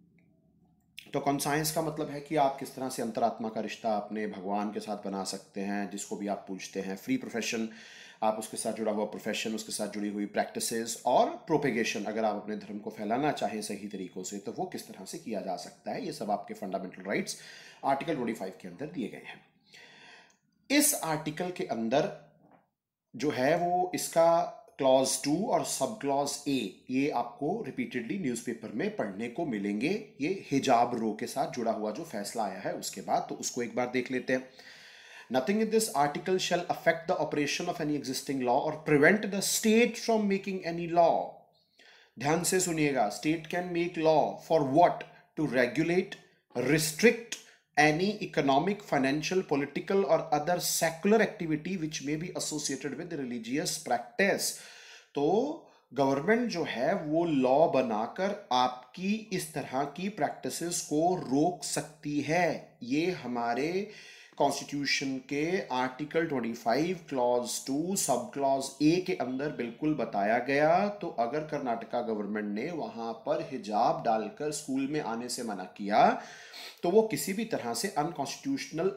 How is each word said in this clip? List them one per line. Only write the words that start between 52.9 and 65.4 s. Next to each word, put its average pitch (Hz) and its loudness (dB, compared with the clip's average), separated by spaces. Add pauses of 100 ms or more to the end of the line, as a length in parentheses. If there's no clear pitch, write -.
with 170 -8
religious 123 -4 (100)
practice। 147 0 (640)
तो 214 2 (300)
गवर्नमेंट 151 2
जो 170 -2
है 127 0
वो 165 0
लॉ 143 6
बनाकर 127 0
आपकी 185 0
इस - -6
तरह 135 -2
की 180 -6
प्रैक्टिसेस 165 -4
को 165 2
रोक 147 0
सकती - -4
है। 151 0
ये 151 0
हमारे 127 -2 (460)
कॉन्स्टिट्यूशन 139 0
के 156 -2